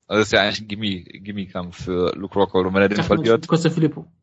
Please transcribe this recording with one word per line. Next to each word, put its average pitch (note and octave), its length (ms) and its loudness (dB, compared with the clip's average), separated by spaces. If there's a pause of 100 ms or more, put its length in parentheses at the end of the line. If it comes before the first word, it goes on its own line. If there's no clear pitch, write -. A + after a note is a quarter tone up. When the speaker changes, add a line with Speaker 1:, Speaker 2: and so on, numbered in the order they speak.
Speaker 1:
Also G#2 140 2
das G#2 80 2
ist A2 40 -4
ja A2 80 6
eigentlich G2+ 200 0
ein A2 80 -16
Gimme-, G2+ 360 -6
Gimme-Kampf F#2 800 -10
für F2+ 320 0
Luke F#2+ 220 -8
Rockhold. F#2 280 2
Und F#2 80 -4
wenn G2 80 4
er G2 60 4
den G#2 80 -2
Speaker 2:
Sag G2+ 120 -2
mal, G#2 80 4
Speaker 1:
verliert A2+ 300 2
Speaker 2:
Costa E3 240 2
Filippo. - 360 -2 (160)